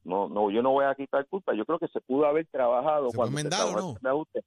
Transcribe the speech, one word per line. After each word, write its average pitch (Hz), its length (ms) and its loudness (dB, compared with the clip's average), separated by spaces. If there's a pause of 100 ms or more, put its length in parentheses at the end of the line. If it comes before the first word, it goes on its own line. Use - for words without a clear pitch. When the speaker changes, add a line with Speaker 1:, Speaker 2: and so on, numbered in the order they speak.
Speaker 1:
No, 92 260 -2
no, 104 220 0
yo 110 120 0
no 135 100 4
voy 139 120 4
a 139 120 2
quitar 139 320 -4
culpa. 190 260 -4
Yo 107 100 -2
creo 165 140 -2
que 165 100 -6
se - 120 -6
pudo 139 260 0
haber 156 220 0
trabajado 131 640 0
Speaker 2:
¿Se 113 60 -6
fue 120 80 2
Speaker 1:
cuando 127 120 -2
se 147 60 -2
Speaker 2:
enmendado 147 280 0
Speaker 1:
trabajó 175 200 -2
Speaker 2:
o - 20 -8
no? 101 100 -12
Speaker 1:
el 131 60 -2
ajuste, 143 380 -2